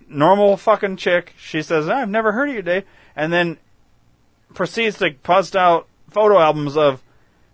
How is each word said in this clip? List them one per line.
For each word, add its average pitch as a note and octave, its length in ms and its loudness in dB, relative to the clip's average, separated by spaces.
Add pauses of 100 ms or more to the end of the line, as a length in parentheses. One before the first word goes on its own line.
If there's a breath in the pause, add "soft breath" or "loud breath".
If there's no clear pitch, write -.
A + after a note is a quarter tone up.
normal G3 500 2
fucking G3 400 -2
chick." F3 400 -2
She - 240 -8
says, D#3 280 -2
"I've A#3+ 200 -4
never A3 220 -2
heard C4+ 180 -4
of C4+ 60 -8
you, G#3 60 -8
Dave," F3+ 240 -4 (300 soft breath)
and D#3 180 -4
then E3+ 240 -2 (960)
proceeds G#3+ 460 -4
to E3+ 120 -2 (120)
bust F3+ 320 0
out F3 320 2 (220)
photo G#3 300 4
albums D3+ 380 0
of C#3+ 240 2 (520)